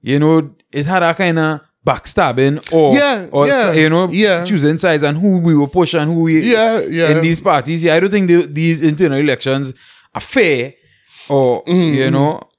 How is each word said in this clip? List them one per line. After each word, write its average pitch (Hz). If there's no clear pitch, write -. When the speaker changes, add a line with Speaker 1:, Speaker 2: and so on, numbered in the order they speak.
Speaker 1:
you 135
know, 156
it 143
had 180
a 165
kind 170
of 156
backstabbing 135
or, 160
Speaker 2:
Yeah, 269
Speaker 1:
or 143
Speaker 2:
yeah, 277
Speaker 1:
s-, 156
you 156
know, 175
Speaker 2:
yeah. 180
Speaker 1:
choosing 160
sides 156
and 147
who 190
we 165
will 143
push 170
and 156
who 165
we 160
Speaker 2:
Yeah, 226
yeah. 156
Speaker 1:
in 165
these 165
parties. 160
Yeah, 165
I 175
don't 190
think 190
the, 170
these 156
internal 151
elections 135
are -
fair 139
or, 131
Speaker 2:
Mm, 175
Speaker 1:
you 135
Speaker 2:
mm. -
Speaker 1:
know. 143